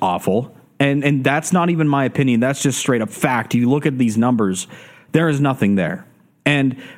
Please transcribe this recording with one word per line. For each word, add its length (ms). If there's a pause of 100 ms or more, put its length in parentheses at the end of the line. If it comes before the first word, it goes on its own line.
awful, 540 (240)
and, 240
and 180
that's 300
not 180
even 180
my 180
opinion. 340
That's 240
just 160
straight 220
up 80
fact. 440
You 160
look 160
at 120
these 200
numbers, 500 (440)
there 160
is 140
nothing 340
there. 320 (380)
And 320 (200)